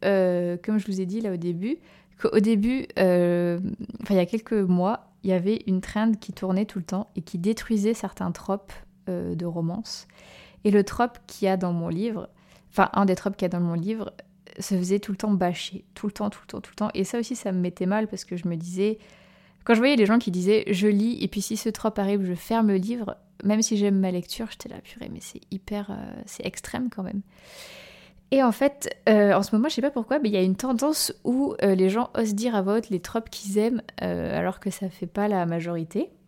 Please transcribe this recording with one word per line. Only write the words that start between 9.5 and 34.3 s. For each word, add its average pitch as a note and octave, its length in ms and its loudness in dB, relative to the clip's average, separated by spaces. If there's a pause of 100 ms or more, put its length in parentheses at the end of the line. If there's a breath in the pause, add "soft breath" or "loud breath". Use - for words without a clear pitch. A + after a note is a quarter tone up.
Et G#3 80 4
le G3+ 140 6
trope A#3+ 420 -2
qu'il - 200 -4
y - 20 4
a F#3+ 80 2
dans F3+ 160 -2
mon E3+ 160 -2
livre, G3+ 400 -4 (400 soft breath)
enfin, - 240 2
un G3 100 4
des F#3+ 120 4
tropes G3 200 -4
qu'il - 100 -4
y F3 80 0
a F3 60 -2
dans - 0 -
mon E3+ 140 0
livre, G3+ 400 -6 (460)
se G3 160 -2
faisait F#3 240 2
tout G#3 120 -8
le F#3+ 60 -4
temps G#3+ 140 -2
bâcher, F3+ 520 -2 (100)
tout - 140 -6
le G3 60 -4
temps, G#3 160 -4
tout - 140 -14
le - 40 -20
temps, - 140 -10
tout - 100 -18
le - 60 -20
temps. G#3 160 -2
Et F#3+ 100 0
ça A#3 160 -4
aussi, A#3 160 -4
ça G#3+ 160 -6
me F#3 80 0
mettait F3+ 260 -2
mal G#3 220 0
parce F#3+ 160 -10
que F3+ 140 -8
je E3+ 100 -4
me E3+ 80 -2
disais, F#3 420 -2 (680 loud breath)
quand A#3 80 6
je A3 60 6
voyais C#4 180 4
les G#3+ 80 6
gens A3 140 6
qui G3+ 120 -4
disaient, « F3+ 400 4
Je G3 160 4
lis, G#3 340 2
et G3 60 -2
puis - 140 -4
si A3 160 -4
ce - 100 -4
trope G#3+ 320 -4
arrive, G3 240 0
je F3+ 100 -2
ferme A3 360 2
le G3 80 4
livre », A3 400 -4 (260)
même G#3+ 180 2
si A3 140 0
j'aime G3+ 240 4
ma F#3+ 120 2
lecture, F3+ 380 -6
j'étais - 200 -14
là, « - 140 -14
Purée, - 280 -16
mais - 80 -14
c'est - 220 -16 (100)
hyper, G3+ 400 -8
euh, - 340 -10
c'est - 200 -12
extrême B3 440 -6
quand G3+ 140 -8
même. » G3+ 200 -6 (1080 loud breath)
Et C4+ 120 6
en A#3+ 80 6
fait, - 440 0 (140)
euh, G#3 240 8
en F3+ 80 6
ce G3+ 140 0
moment, A#3+ 140 4
je - 40 -6
sais A#3+ 80 -2
pas C#4 80 2
pourquoi, C4 300 -2
mais A#3+ 100 2
il G3+ 60 0
y - 20 4
a F#3 60 6
une F#3+ 120 4
tendance C4 580 0 (100)
où, C4 400 0
euh, G3 100 6
les F#3 160 4
gens A3 260 -2
osent G#3+ 200 0
dire A#3 180 -2
à G3+ 80 2
voix G3+ 160 2
haute A3+ 140 -4
les F#3 80 0
tropes A3 320 -6
qu'ils G3 260 -4
aiment, A3+ 240 2 (220)
euh, E3+ 340 -2